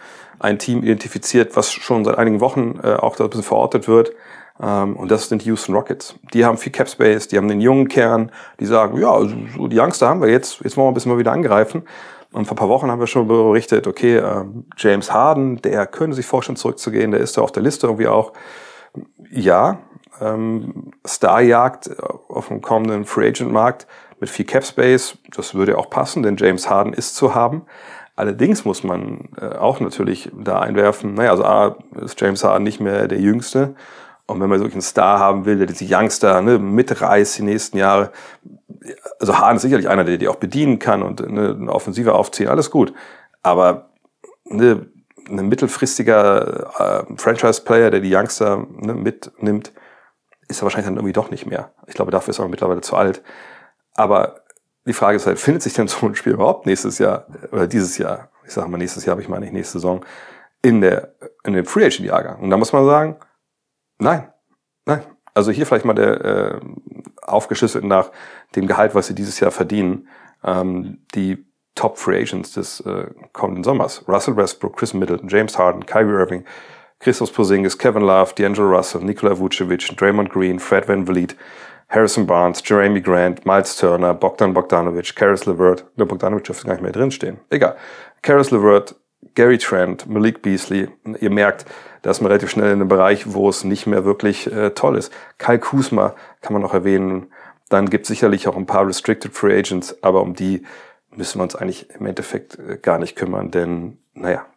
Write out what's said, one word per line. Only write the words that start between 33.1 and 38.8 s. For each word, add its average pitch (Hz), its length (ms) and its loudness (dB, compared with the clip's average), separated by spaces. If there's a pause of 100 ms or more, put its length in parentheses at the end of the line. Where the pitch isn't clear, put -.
Jüngste. 127 540 -2 (540)
Und 95 120 -6
wenn 98 80 -2
man 98 100 2
wirklich 104 160 -4
einen 95 80 -8
Star 98 380 4
haben 98 240 2
will, 104 140 2
der 95 100 2
diese 87 200 -8
Youngster, 95 540 4
ne, 117 160 4
mitreißt 104 800 2
die 104 40 -4
nächsten 104 360 -4
Jahre, 98 320 2 (1120)